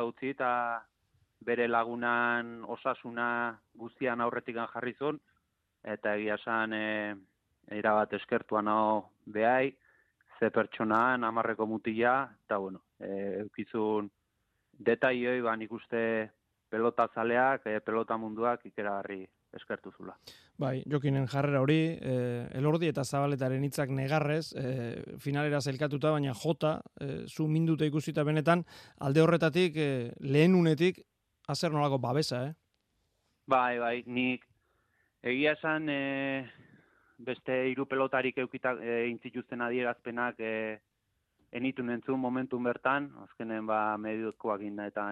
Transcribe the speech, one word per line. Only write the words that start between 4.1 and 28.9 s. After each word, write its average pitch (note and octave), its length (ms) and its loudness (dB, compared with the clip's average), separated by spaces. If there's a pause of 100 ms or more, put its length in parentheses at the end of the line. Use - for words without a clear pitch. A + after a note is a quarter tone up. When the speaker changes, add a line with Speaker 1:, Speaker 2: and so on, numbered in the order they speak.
Speaker 1:
aurretikan A#2 480 -4
jarri A#2+ 240 -6
zuen, D3+ 240 -4 (640)
eta G#2+ 320 -2
egia G#2 240 -2
esan, A2+ 340 -2
e, G#2+ 140 -2 (920)
erabat G#2+ 340 4
eskertua G#2+ 480 -2
nao G#2+ 480 2 (140)
behai, B2 500 2 (640)
ze A2 140 2
pertsonaan, A#2 760 2
hamarreko A2 400 0
mutila, A2+ 480 0 (300)
eta, G#2+ 180 0
bueno, F#2+ 220 -10 (140)
e, G2 440 -6
eukizun G#2+ 640 -2 (720)
detaioi, B2 640 2
ba, A2+ 160 0
nik A2 160 -10
uste A#2 280 -4 (680)
pelota A#2 440 2
zaleak, B2 520 2
e, G#2+ 160 -2
pelota A2+ 360 -2
munduak A2+ 500 -2
ikeragarri G2+ 560 -6 (320)
eskertu - 400 -10
zula. F#2 180 -14 (460)
Speaker 2:
Bai, C3 300 -2
Jokinen C#3 400 2
jarrera C#3+ 340 2
hori, D#3 160 4 (160)
e, - 180 -4 (440)
Elordi D#3 340 2
eta C3 140 -2
Zabaletaren C#3 580 0
hitzak C#3 300 -2
negarrez, D3 640 0
e, C3 100 -4 (560)
finalera C#3+ 380 0
zelkatuta, C#3+ 500 0
baina C#3+ 240 0
jota, D#3 420 0 (220)
e, C#3 280 -6
zu D#3+ 200 -2
minduta D#3 400 4
ikusita D3+ 400 0
benetan, D#3 380 4 (340)